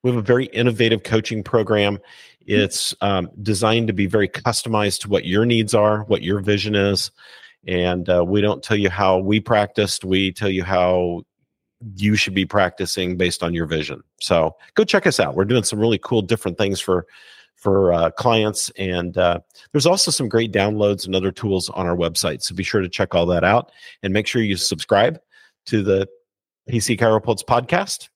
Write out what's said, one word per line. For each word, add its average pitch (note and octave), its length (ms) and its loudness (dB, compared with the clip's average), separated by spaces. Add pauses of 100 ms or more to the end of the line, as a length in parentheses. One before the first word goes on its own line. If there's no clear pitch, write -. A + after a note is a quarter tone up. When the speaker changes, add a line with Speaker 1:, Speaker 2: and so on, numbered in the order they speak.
Speaker 1:
We B2+ 80 2
have B2 80 0
a G#2+ 40 -2
very B2+ 240 2
innovative A2+ 580 2
coaching A2 400 -2
program. G#2 520 2
Speaker 2:
Mm-hmm. - 80 -14 (580)
Speaker 1:
It's, - 400 -4
um, F#2+ 260 0 (140)
designed A2 460 0
to A2 40 -2
be G2 140 0
very G2+ 240 2
customized G#2+ 720 -2
to G2+ 100 -10
what F#2 160 0
your G2+ 180 2
needs A#2 300 0
are, G#2+ 300 2
what G#2 180 -2
your G2 180 -2
vision G#2 340 -2
is. G2 360 0 (560)
And, F2+ 420 -2
uh, F2+ 180 4
we G2+ 140 2
don't G#2 220 0
tell G#2+ 160 -2
you G2+ 100 0
how F#2+ 300 2
we G2+ 220 2
practiced. G#2 640 0
We F#2+ 280 0
tell G2+ 160 -4
you F#2 160 -2
how F2+ 600 0 (720)
you G#2 200 2
should G2+ 160 -2
be F#2+ 140 0
practicing F#2 720 -2
based F2+ 240 0
on E2+ 100 -2
your E2 140 -2
vision. D#2 360 -6 (180)
So E2 360 2 (180)
go G#3+ 100 4
check G3 220 2
us C3+ 140 2
out. D2 140 0
We're F#2 100 2
doing A#2 200 2
some G#2+ 140 -4
really A2 200 2
cool A2+ 240 -2
different F#2 340 -4
things G2 240 -2
for, F2+ 260 -2 (500)
for, G2 360 2
uh, E2 200 2
clients. A2 680 0
And, F2+ 400 -4
uh, F2 220 2 (320)
there's D3 140 2
also F3+ 240 2
some C#3 180 -4
great A#2 240 0
downloads G#2 520 0
and F#2+ 100 -6
other F#2+ 180 0
tools F#2+ 360 -2
on F#2 180 -4
our F2 100 0
website. E2+ 440 -2
So - 140 -8
be F#2+ 80 -6
sure G2+ 180 0
to F2+ 80 -4
check - 260 -4
all F2 120 2
that F2 180 0
out G#2+ 280 2 (300)
and F#2+ 120 -4
make G#2 120 0
sure B2 140 -2
you G2+ 160 -2
subscribe G#2+ 640 0 (460)
to A2 160 0
the G2 260 0 (600)
P A#2 120 -2
C A2 160 0
Chiropulse A2 480 2
podcast. E3+ 720 -2